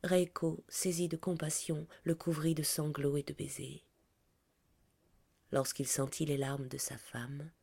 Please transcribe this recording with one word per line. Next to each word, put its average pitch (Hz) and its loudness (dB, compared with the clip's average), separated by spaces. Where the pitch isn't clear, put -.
Reiko, 175 2
saisi 175 0
de 160 -2
compassion, 160 -2
le 165 4
couvrit 165 2
de 156 0
sanglots 147 2
et 143 0
de 143 -6
baisers. - -8
Lorsqu'il 135 0
sentit 135 0
les 143 2
larmes 135 -2
de 131 -8
sa - -4
femme 139 -8